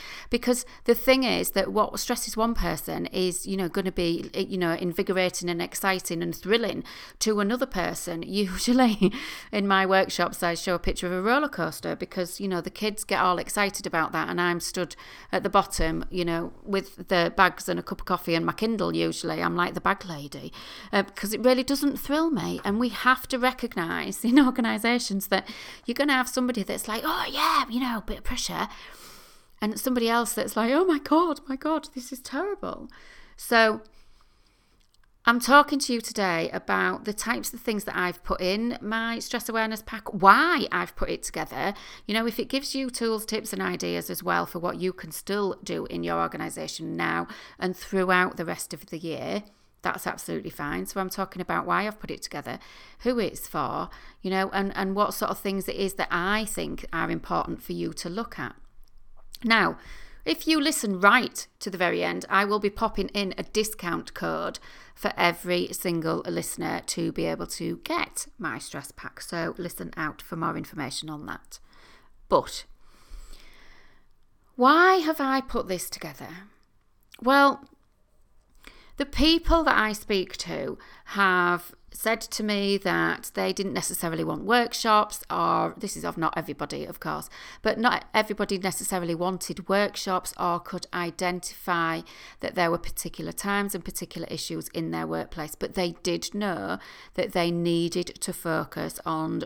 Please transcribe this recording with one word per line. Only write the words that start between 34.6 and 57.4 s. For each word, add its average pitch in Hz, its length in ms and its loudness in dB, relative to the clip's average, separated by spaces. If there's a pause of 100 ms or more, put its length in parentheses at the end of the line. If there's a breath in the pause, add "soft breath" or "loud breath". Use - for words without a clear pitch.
I'm 240 140 4
talking 285 400 8
to - 140 0
you 226 80 0
today 175 500 0
about 185 540 0
the 208 80 -2
types 220 400 -4
of 233 60 -14
things 208 240 -4
that - 120 -6
I've 180 280 -2
put - 180 -2
in 208 400 0
my 226 380 -4
stress 226 280 -6
awareness 220 380 -2
pack, - 260 -10
why 233 600 8
I've 175 240 -4
put - 140 0
it - 120 -4
together. 165 520 -4 (340 loud breath)
You 208 80 0
know, 226 100 2
if 226 140 -2
it 240 100 -4
gives 269 240 -2
you 269 160 -2
tools, 226 360 -2
tips 220 280 -4
and 190 80 -4
ideas 175 480 -2
as 175 140 -6
well 175 220 2
for 175 140 -8
what 170 200 -4
you 180 120 0
can 165 200 -12
still 196 520 -2
do 170 220 -4
in 170 180 -6
your 170 160 -2
organisation 165 800 -6
now 170 300 -2 (320 loud breath)
and 180 160 -2
throughout 185 640 2
the 170 80 -4
rest - 280 -6
of - 140 -14
the 170 100 -8
year, 165 460 -4 (380 soft breath)
that's 180 260 -4
absolutely 170 420 -6
fine. 165 360 -6
So - 140 -6
I'm 185 100 -4
talking 185 320 -6
about 175 260 -4
why 180 180 0
I've 214 140 -6
put - 120 -10
it - 120 -10
together, 143 340 -8 (420 loud breath)
who 240 200 2
it's - 280 -4
for, 156 420 -4 (320 loud breath)
you 185 100 -4
know, 190 200 2
and, 196 240 -2
and 190 200 -2
what 202 180 2
sort - 180 -2
of 196 80 -6
things 196 300 -2
it - 60 -6
is 196 180 -2
that - 160 -2
I 190 360 0
think 165 460 -6
are 170 200 -2
important 165 500 -2